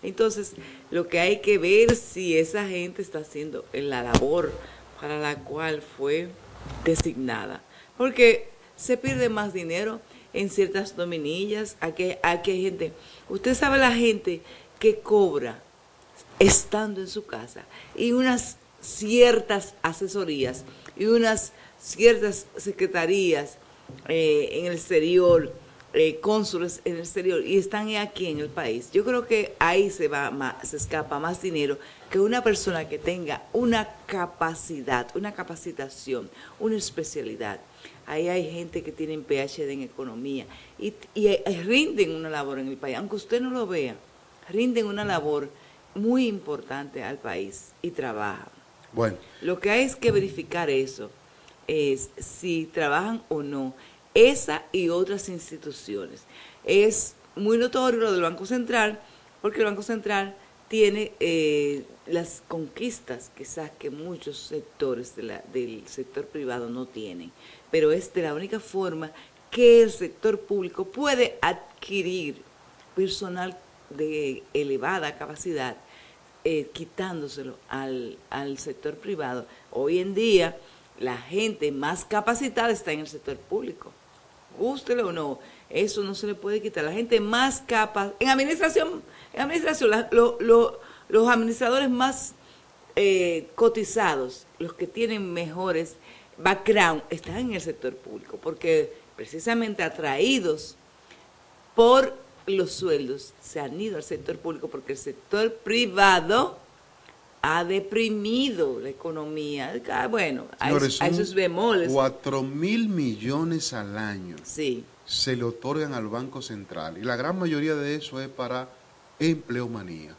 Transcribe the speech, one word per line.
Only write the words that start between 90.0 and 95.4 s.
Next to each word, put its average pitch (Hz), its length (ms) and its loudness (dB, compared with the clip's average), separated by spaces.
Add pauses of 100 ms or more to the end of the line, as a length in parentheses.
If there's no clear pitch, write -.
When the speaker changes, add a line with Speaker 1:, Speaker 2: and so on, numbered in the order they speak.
Speaker 1:
lo, 233 300 6
lo, 226 400 6 (280)
los 226 200 6
administradores 240 600 2
más, 254 440 0 (640)
eh, 180 580 4
cotizados, 202 920 2 (120)
los 165 140 -8
que 175 160 -6
tienen 214 440 -4
mejores 170 640 -4 (420)